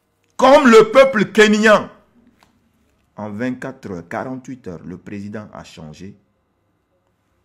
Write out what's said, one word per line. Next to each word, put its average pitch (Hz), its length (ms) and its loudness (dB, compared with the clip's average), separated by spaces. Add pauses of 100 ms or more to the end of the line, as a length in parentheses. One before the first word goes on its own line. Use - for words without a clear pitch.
(360)
Comme 269 320 4
le 220 240 6
peuple 262 400 2
kényan. 214 580 2 (1300)
En 104 140 -12
vingt-quatre 127 640 -10
heures, 85 180 -14
quarante-huit 127 580 -12
heures, - 160 -16
le 87 140 -16
président 104 560 -16
a - 100 -18
changé 82 540 -20 (1300)